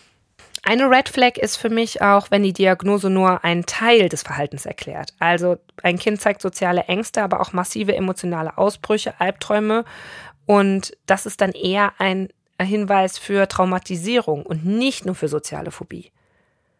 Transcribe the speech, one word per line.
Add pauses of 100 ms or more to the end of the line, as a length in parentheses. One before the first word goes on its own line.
(640)
Eine
Red
Flag
ist
für
mich
auch,
wenn
die
Diagnose
nur
einen
Teil
des
Verhaltens
erklärt.
Also (260)
ein
Kind
zeigt
soziale
Ängste,
aber
auch
massive
emotionale
Ausbrüche,
Albträume. (600)
Und (100)
das
ist
dann
eher
ein (320)
Hinweis
für
Traumatisierung
und
nicht
nur
für
soziale
Phobie. (680)